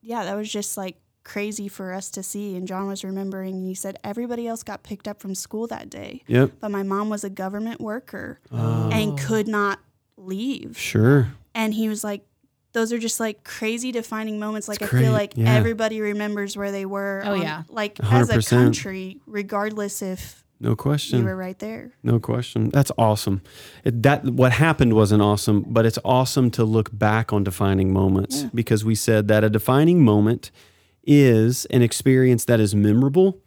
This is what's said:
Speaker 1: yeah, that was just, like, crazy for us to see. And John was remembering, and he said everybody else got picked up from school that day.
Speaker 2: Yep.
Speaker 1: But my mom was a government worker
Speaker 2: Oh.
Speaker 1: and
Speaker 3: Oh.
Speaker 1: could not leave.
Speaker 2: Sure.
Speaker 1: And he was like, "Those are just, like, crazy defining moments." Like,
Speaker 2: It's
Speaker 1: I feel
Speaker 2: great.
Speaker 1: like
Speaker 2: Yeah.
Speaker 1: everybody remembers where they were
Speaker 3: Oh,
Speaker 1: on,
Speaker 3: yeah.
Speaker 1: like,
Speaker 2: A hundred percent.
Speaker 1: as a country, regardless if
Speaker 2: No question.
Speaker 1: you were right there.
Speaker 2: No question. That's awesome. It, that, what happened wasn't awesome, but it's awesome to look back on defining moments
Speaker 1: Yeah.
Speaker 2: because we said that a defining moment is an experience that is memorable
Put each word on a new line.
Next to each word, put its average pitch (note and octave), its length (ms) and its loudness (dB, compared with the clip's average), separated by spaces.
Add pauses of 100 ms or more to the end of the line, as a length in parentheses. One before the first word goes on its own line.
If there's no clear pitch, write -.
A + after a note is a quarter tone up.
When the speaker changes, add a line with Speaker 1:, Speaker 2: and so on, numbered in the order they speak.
Speaker 1:
yeah, A3+ 220 -8
that G3 120 -6
was G#3+ 160 -8
just, G#3 240 -6
like, F#3+ 200 -10 (280)
crazy G3+ 440 -8
for F#3 260 -12
us F#3+ 160 -12
to G3 120 -12
see. G3+ 340 -10
And F3+ 120 -8
John F#3 200 -6
was G3 140 -8
remembering, F#3+ 520 -8
and F#3 120 -8
he F#3 80 -6
said F#3+ 300 -10
everybody A#3 420 -8
else A3+ 160 -8
got G3+ 200 -14
picked - 260 -14
up G#3 140 -14
from F#3+ 120 -8
school A3 340 -8
that - 200 -12
day. G3 380 -16
Speaker 2:
Yep. B2+ 340 4
Speaker 1:
But G#3+ 100 -8
my G3 120 -4
mom G3 260 -4
was G#3 160 -6
a G3 60 -8
government G3+ 500 -10
worker - 600 -12 (100)
Speaker 2:
Oh. A2+ 420 -2
Speaker 1:
and G#3+ 200 0
Speaker 3:
Oh. C#3+ 60 -4
Speaker 1:
could G#3 300 -2
not G3+ 300 -2 (400)
leave. G3+ 580 -8
Speaker 2:
Sure. B2 520 4 (260)
Speaker 1:
And A3 200 -2
he A3 140 -2
was G#3+ 140 -6
like, G#3 240 -8 (460)
"Those A3+ 200 -2
are A#3+ 60 -4
just, A3+ 220 -6
like, A3 240 -6
crazy A#3 480 -6
defining A3 480 -6
moments." G#3+ 260 -8
Like, G#3 160 -8
Speaker 2:
It's - 100 -6
Speaker 1:
I B2+ 40 2
feel B2+ 40 4 (100)
Speaker 2:
great. - 20 -
Speaker 1:
like - 240 -2
Speaker 2:
Yeah. A2 180 4
Speaker 1:
everybody A3 460 2
remembers G#3 560 -4
where G3+ 160 -6
they G3 140 -6
were G3 380 -6
Speaker 3:
Oh, G3+ 100 -2
Speaker 1:
on, F#3 80 -2
Speaker 3:
yeah. D#3 260 -6
Speaker 1:
like, G#3 320 -8
Speaker 2:
A A2 60 -2
hundred B2 280 4
percent. A#2+ 40 4
Speaker 1:
as G#2+ 80 0
a - 40 -2 (140)
country, F#3+ 640 -2
regardless G#3 760 -6
if - 420 -10 (140)
Speaker 2:
No A2+ 160 0
question. C#3 460 -2
Speaker 1:
you A#2 60 2
were G2+ 100 -4
right F#3 240 -12
there. A3+ 320 -14 (100)
Speaker 2:
No A#2 160 2
question. A#2 520 -2
That's C#3 280 2
awesome. G#2 440 2 (420)
It, A#2+ 180 0
that, C#3 220 4
what B2+ 300 4
happened C3+ 400 4
wasn't G#2 280 6
awesome, G#2 460 2
but A2+ 180 4
it's A2 180 0
awesome B2+ 480 2
to A#2 120 0
look A2 340 0
back G#2+ 340 2
on G2+ 120 2
defining G2 480 0
moments G2 500 2
Speaker 1:
Yeah. C4 100 -6
Speaker 2:
because A2+ 320 0
we A2 120 2
said G#2+ 320 2
that G#2+ 160 4
a A2 60 4
defining D3 540 4
moment G#2+ 460 4 (540)
is B2+ 640 6
an B2 160 4
experience B2+ 640 4
that A#2 160 4
is G#2 160 2
memorable C#3 720 4